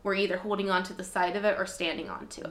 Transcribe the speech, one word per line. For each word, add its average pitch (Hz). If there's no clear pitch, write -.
were 196
either 196
holding 196
on 185
to 196
the -
side 180
of 202
it 208
or 190
standing 165
onto -
it. -